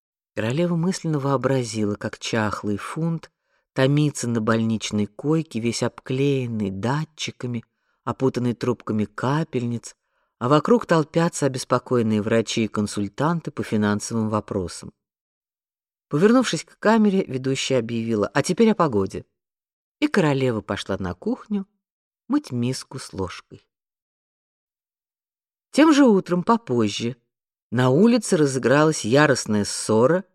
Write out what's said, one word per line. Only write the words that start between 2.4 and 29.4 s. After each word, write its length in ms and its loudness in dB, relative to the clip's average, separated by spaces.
фунт 540 -6
томится 560 0
на 120 0
больничной 640 -2
койке, 540 -4
весь 220 -2
обклеенный 880 -2
датчиками, 920 -6
опутанный 500 -2
трубками 500 -4
капельниц, 920 -4
а 100 -4
вокруг 380 4
толпятся 600 0
обеспокоенные 760 0
врачи 420 0
и 40 -4
консультанты 800 -4
по 120 -8
финансовым 640 -2
вопросам. 640 -6
Повернувшись 560 2
к 140 -20
камере, 460 2
ведущая 540 -2
объявила: 500 -2
«А 140 0
теперь 280 2
о 40 2
погоде». 500 -2
И 80 0
королева 520 2
пошла 380 -6
на 160 -4
кухню 520 -6
мыть 220 -2
миску 480 -4
с 140 -16
ложкой. 540 -10
Тем 220 6
же 120 6
утром, 380 2
попозже, 720 -2
на 200 2
улице 460 4
разыгралась 680 2
яростная 600 2